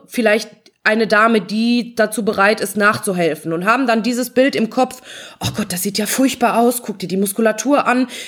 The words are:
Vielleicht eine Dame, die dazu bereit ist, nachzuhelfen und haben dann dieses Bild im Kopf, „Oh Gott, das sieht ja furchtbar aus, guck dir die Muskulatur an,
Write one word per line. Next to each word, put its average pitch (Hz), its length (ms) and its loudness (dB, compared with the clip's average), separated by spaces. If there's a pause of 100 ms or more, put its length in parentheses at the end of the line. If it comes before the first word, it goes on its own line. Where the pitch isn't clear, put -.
Vielleicht - 420 0 (340)
eine 220 240 2
Dame, 220 340 4
die 233 540 -2
dazu 214 280 -2
bereit 208 380 2
ist, 202 160 -6
nachzuhelfen 180 760 0
und 170 140 -2
haben 247 200 2
dann 226 160 2
dieses 240 280 -2
Bild 262 260 2
im 220 140 0
Kopf, - 320 -2 (380)
„Oh - 180 -4
Gott, 202 160 -6
das 180 100 -6
sieht 196 140 -4
ja 208 80 -2
furchtbar 247 520 0
aus, 240 260 2
guck - 160 -10
dir 180 80 -8
die 185 100 -4
Muskulatur 220 680 0
an, 247 220 0 (200)